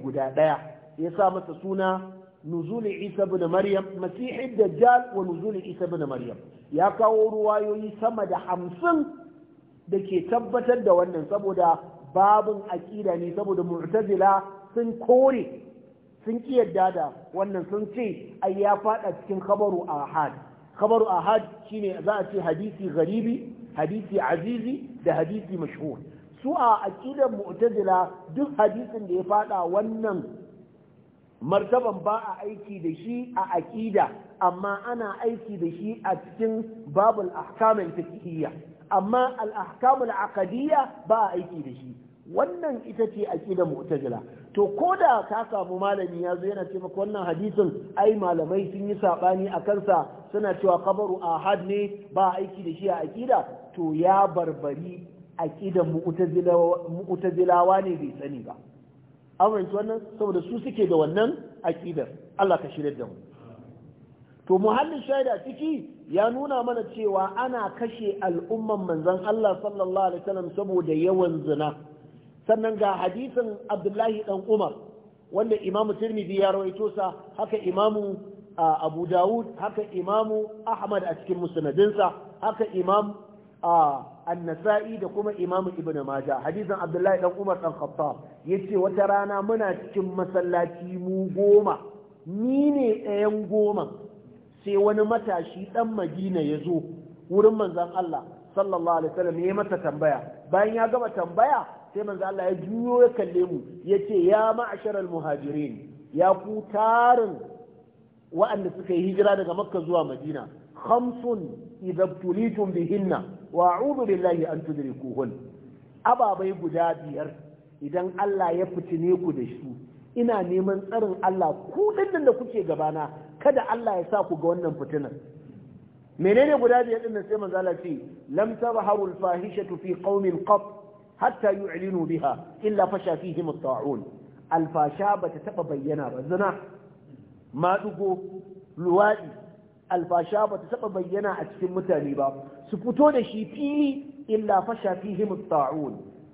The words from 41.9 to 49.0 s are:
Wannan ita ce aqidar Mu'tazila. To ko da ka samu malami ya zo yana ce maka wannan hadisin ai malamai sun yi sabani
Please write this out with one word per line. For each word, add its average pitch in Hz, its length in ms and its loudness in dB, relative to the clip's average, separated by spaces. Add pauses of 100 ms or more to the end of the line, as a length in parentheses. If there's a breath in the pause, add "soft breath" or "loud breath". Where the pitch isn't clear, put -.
Wannan 285 540 -2
ita 220 280 -2
ce 202 120 -4
aqidar 185 400 -2
Mu'tazila. 135 540 -4 (340 loud breath)
To 202 120 4 (120)
ko 359 180 2
da 277 320 4
ka 220 220 -4
samu 185 280 -4
malami 185 440 -2
ya 175 140 0
zo 175 100 -6
yana 196 260 -4
ce 190 60 -6
maka 180 180 -10
wannan 202 300 -4
hadisin 185 720 -2
ai 214 180 6
malamai 180 580 0
sun 196 160 -6
yi 208 80 -2
sabani 185 520 2